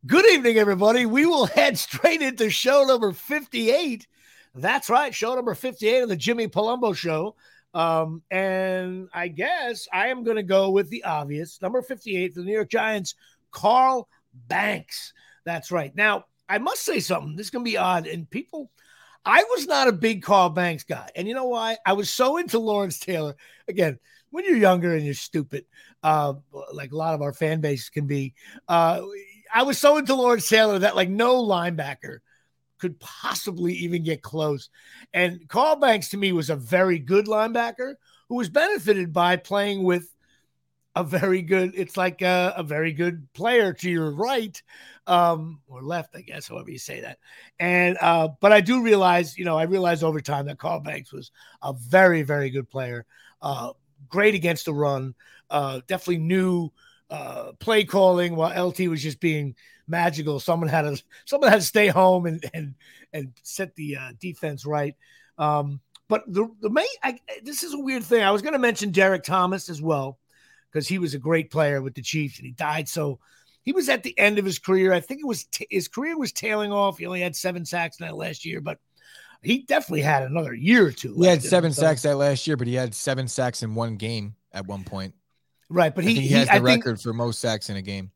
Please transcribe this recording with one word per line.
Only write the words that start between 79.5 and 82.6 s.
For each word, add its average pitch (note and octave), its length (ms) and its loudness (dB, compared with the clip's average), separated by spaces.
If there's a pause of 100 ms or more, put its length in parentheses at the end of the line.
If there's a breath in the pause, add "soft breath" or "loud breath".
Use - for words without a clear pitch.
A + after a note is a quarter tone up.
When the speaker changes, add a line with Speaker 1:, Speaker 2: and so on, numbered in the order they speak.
Speaker 1:
definitely A3 380 0
had C#3 200 2
another C#3+ 320 -4
year F#3 320 6
or C3 60 -2
two - 220 -10
Speaker 2:
He F3 120 4
had F3+ 80 8
Speaker 1:
left D3 60 2
in A#2 40 -8
him, - 60 -4
Speaker 2:
seven E3+ 240 4
Speaker 1:
so. C#3+ 80 0
Speaker 2:
sacks D#3 200 2
that C#3+ 140 2
last C#3 300 0
year, D3+ 100 0
but A#2+ 100 -2